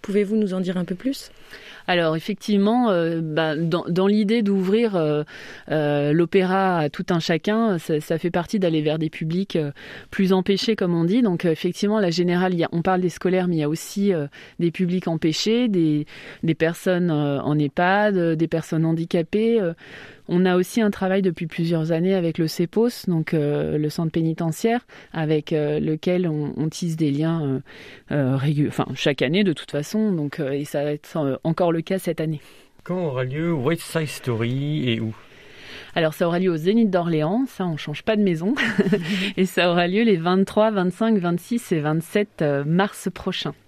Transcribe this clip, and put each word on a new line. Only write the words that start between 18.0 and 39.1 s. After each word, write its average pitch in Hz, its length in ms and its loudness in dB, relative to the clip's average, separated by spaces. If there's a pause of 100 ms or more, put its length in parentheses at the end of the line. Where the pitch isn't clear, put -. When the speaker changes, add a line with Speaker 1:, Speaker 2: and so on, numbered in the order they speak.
Speaker 2:
euh, 170 200 2
des 160 120 0
personnes 160 360 -2
handicapées. 175 760 0
Euh, 170 120 -2 (600)
on 180 140 4
a 180 80 4
aussi 185 260 2
un 208 120 4
travail 190 300 0
depuis 175 260 -2
plusieurs 165 420 -2
années 175 240 2
avec 170 240 0
le 165 80 2
cepos, 208 640 0
donc, 165 260 0
euh, 151 440 0
le 151 120 0
centre 165 220 -2
pénitentiaire, 165 720 0 (260)
avec, 156 400 0
euh, 151 280 0
lequel 170 480 0
on, 151 280 -2
on 156 120 -2
tisse 165 260 -4
des 160 160 0
liens, 156 320 0
euh, 135 160 0 (540)
euh, 135 240 0
régu-, 143 320 0
enfin, - 260 -2
chaque 147 280 0
année 160 200 2
de 190 100 2
toute - 200 -8
façon, 208 400 -2
donc, 147 260 -4
euh, 139 140 -2
et 143 120 -4
ça 143 200 -4
va 147 80 -2
être, - 240 -8
euh, 139 260 0
encore 165 300 2
le 165 100 0
cas 190 160 -4
cette 170 220 -4
année. 156 200 -2 (440)
Speaker 3:
Quand 180 220 -4
aura 131 180 -2
lieu 156 280 -2
West 160 300 -2
Side 160 240 -4
Story 131 840 -2
et 113 120 0
où ? 110 160 -6 (800)
Speaker 2:
Alors 156 180 0
ça 175 140 0
aura 175 100 0
lieu 185 120 2
au 165 60 0
Zénith 202 340 2
d'Orléans, 170 580 0
ça - 180 -6
on 160 100 -2
change - 280 -8
pas 220 100 2
de 214 80 2
maison, 180 320 2 (400)
<laughs> 190 420 -2